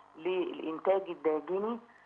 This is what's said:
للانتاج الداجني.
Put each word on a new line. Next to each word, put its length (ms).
للانتاج 920
الداجني. 680